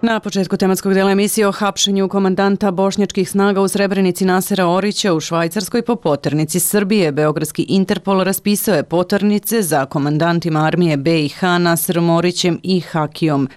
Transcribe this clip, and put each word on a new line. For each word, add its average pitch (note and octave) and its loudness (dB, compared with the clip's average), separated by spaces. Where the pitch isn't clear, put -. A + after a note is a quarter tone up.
Na A3+ 0
početku G3 -4
tematskog F#3+ 0
dela F#3+ 2
emisije G3+ 2
o G3 0
hapšenju G3 -2
komandanta G3 0
bošnjačkih F#3+ 0
snaga G3 2
u G3 2
Srebrenici F#3+ 0
Nasera F#3 0
Orića F#3+ 0
u D#3+ 0
Švajcarskoj E3+ -4
po A#3 0
poternici D#3 -2
Srbije. G3 0
Beogradski D3+ -2
Interpol F#3+ 0
raspisao G3 0
je D3 2
poternice G3+ 0
za D3 0
komandantima D#3 0
armije D#3+ 2
B D#3+ 0
I D3 0
H F3+ 0
Naserom E3+ 0
Orićem E3+ 0
i F#3 0
Hakijom D3+ -2